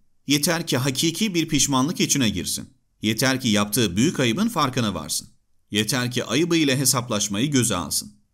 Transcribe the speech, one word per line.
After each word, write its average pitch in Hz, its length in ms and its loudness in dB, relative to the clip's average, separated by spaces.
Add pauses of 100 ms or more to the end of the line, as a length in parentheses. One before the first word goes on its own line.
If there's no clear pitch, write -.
(280)
Yeter 160 400 0
ki 143 100 0
hakiki 151 560 0
bir 165 140 0
pişmanlık 139 520 0
içine 147 300 2
girsin. 78 400 -6 (320)
Yeter 131 400 0
ki 120 60 -2
yaptığı 104 480 2
büyük 135 240 2
ayıbın 143 300 0
farkına 127 440 -2
varsın. 78 340 -6 (440)
Yeter 123 400 0
ki 123 120 -2
ayıbıyla 156 540 2
hesaplaşmayı 123 760 0
göze 113 240 2
alsın. 76 380 -4 (200)